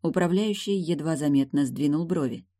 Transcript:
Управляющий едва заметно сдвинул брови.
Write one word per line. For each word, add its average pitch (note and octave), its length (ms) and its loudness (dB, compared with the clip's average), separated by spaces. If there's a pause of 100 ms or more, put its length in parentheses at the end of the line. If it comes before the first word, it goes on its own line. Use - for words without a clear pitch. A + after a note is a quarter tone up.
Управляющий G3 720 0
едва D#3+ 400 -2
заметно C#3+ 500 2
сдвинул D3 400 0
брови. D3 400 -4 (140)